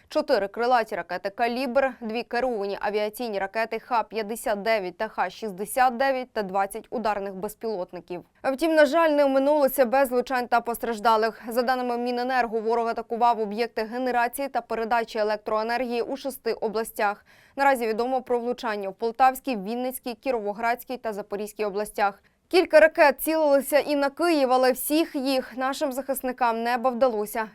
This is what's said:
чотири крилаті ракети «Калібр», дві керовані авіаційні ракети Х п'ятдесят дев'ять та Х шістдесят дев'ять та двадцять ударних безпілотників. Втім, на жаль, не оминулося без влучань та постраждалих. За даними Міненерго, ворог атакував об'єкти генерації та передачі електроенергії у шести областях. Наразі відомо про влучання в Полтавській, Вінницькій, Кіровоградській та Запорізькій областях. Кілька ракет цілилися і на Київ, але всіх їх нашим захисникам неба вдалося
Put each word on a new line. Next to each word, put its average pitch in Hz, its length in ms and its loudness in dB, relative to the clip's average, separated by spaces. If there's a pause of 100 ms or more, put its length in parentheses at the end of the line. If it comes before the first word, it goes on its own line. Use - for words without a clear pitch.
чотири 240 400 0
крилаті 226 480 0
ракети 180 340 -6
«Калібр», 247 680 0
дві 226 220 -4
керовані 226 580 -4
авіаційні 214 580 -4
ракети 226 400 -4
Х 233 300 -2
п'ятдесят 208 540 -4
дев'ять 196 340 -2
та 220 120 -4
Х 190 220 -4
шістдесят 220 640 -2
дев'ять 254 360 -2
та 220 100 -4
двадцять 196 480 -4
ударних 208 440 -4
безпілотників. 185 840 -8 (320)
Втім, 320 220 0
на 302 120 8
жаль, 320 240 4
не 294 140 4
оминулося 269 600 4
без 254 260 2
влучань 247 380 -2
та 240 120 2
постраждалих. 226 880 0
За 240 140 0
даними 247 360 0
Міненерго, 240 640 -2
ворог 226 280 0
атакував 233 520 0
об'єкти 220 420 -4
генерації 247 640 -2
та 254 120 -4
передачі 226 580 -2
електроенергії 226 840 -2
у 262 140 -6
шести 262 360 -6
областях. 214 720 -4 (300)
Наразі 269 300 4
відомо 233 360 -2
про 240 180 -2
влучання 233 480 -4
в 190 60 -8
Полтавській, 254 600 0
Вінницькій, 240 580 -6
Кіровоградській 233 840 -4
та 233 160 -6
Запорізькій 208 520 -6
областях. 208 580 -2 (260)
Кілька 330 320 6
ракет 311 400 6
цілилися 294 580 2
і 285 180 0
на 277 140 2
Київ, 294 420 2
але 254 200 4
всіх 302 420 0
їх 262 420 -2
нашим 269 360 -2
захисникам 247 720 -2
неба 240 280 0
вдалося 226 640 0